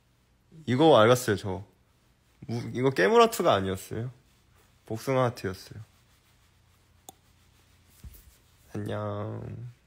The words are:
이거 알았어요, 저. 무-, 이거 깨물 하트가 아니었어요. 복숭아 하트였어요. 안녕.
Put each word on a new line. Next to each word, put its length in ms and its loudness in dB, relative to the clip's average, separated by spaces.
이거 340 6
알았어요, 360 4
저. 300 -8
무-, 320 -8
이거 180 -2
깨물 300 4
하트가 320 2
아니었어요. 580 -4
복숭아 400 -2
하트였어요. 580 -8
안녕. 680 -8